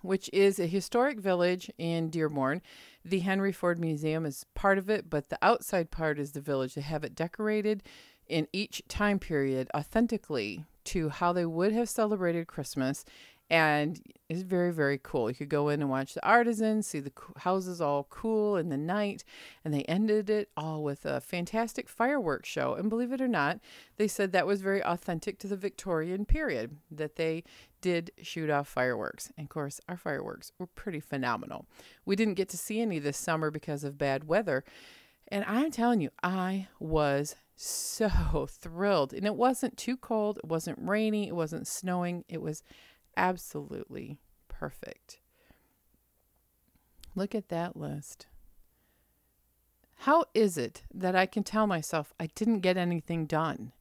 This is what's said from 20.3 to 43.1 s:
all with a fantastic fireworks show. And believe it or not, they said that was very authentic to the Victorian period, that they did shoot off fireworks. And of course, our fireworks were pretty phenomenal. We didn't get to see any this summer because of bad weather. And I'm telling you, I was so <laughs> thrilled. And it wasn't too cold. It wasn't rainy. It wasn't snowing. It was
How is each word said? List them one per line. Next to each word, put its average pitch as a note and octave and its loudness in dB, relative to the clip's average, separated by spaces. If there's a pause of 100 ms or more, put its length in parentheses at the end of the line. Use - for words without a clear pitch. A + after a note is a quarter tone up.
all D#3 -4
with C#3+ -4
a C3+ -2
fantastic A3 -4
fireworks A#3 0
show. C3 0
And G#3 -2
believe A#3+ -2
it C4 -4
or C4 0
not, B3 2 (380)
they G#3+ 2
said G3 0
that F3+ 4
was G3 2
very G3 2
authentic F3 -2
to G3+ -10
the G3 -2
Victorian F#3 -2
period, D3 0 (120)
that D3+ -6
they D#3+ 0 (380)
did E3+ 0 (100)
shoot D#3+ -4
off C#3+ 2
fireworks. B2 -2
And D3 -10
of - -16
course, D3 -6
our F3 -6
fireworks - -6
were F3+ -10
pretty D#3+ -8
phenomenal. - -4 (400)
We G3 2
didn't G#3 2
get F#3+ 0
to F3+ -10
see G#3+ -4
any G3+ 0
this C#3+ -2
summer D#3+ 0
because D3+ -6
of C#3+ -6
bad C#3+ 0
weather. E3+ 2 (640)
And G3+ -2
I'm C4+ 0
telling A#3 4
you, D3+ 0 (120)
I F#3+ -2 (100)
was D3+ 2 (220)
so E3 0
<laughs> - -12
thrilled. E3+ 0
And - -4
it G#3 0
wasn't B3 2
too B3+ -4
cold. G#3+ 0
It - -12
wasn't D#3+ -2
rainy. G#3+ 0
It - -6
wasn't E3 -4
snowing. F3 -2
It D#3+ -6
was D#3 -6 (540)